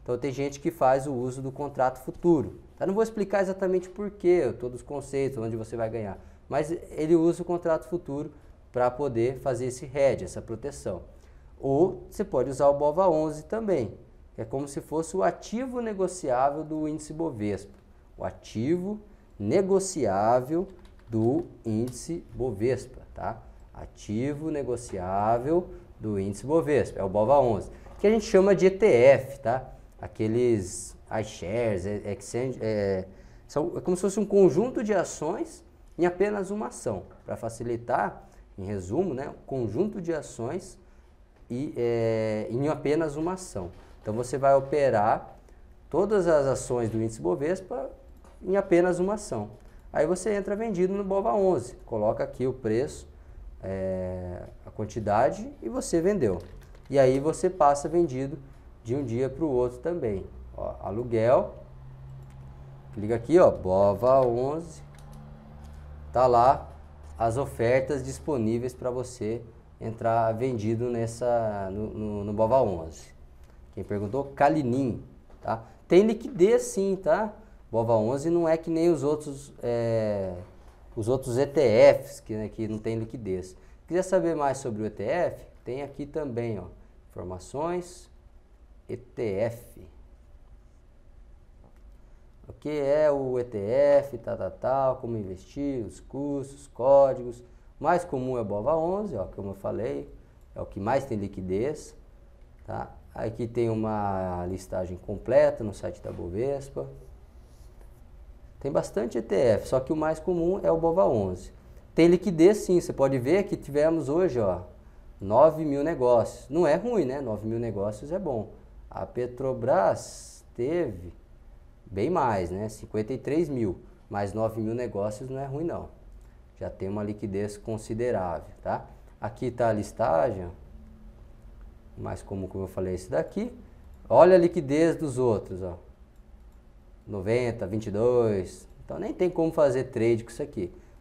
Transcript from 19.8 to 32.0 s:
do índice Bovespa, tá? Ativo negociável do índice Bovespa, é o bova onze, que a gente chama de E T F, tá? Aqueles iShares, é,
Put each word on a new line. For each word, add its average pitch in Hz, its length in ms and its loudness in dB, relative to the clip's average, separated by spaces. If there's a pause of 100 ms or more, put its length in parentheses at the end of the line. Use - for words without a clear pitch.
do 113 360 0 (200)
índice 123 600 -4 (100)
Bovespa, 120 640 -2 (140)
tá? 107 260 -8 (320)
Ativo 139 800 -6
negociável 120 1200 0 (300)
do 107 180 -2
índice 98 280 -4
Bovespa, 147 540 2
é 98 40 -2
o 98 40 -2
bova 110 300 4
onze, 113 320 2 (280)
que - 80 2
a 208 40 6
gente 220 140 4
chama 190 300 6
de 170 120 6
E 185 40 6
T 190 160 2
F, 127 540 6
tá? 127 320 -2 (280)
Aqueles 110 960 0 (140)
iShares, 107 760 -2
é, 104 260 -6